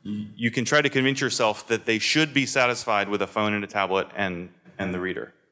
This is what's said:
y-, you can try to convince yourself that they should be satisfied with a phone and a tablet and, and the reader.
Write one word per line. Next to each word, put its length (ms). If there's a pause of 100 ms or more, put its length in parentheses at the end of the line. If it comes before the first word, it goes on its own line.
y-, 300
you 160
can 140
try 180
to 60
convince 320
yourself 480
that 180
they 140
should 340
be 120
satisfied 640
with 140
a 60
phone 240
and 100
a 60
tablet 480
and, 320 (280)
and 160
the 60
reader. 340 (200)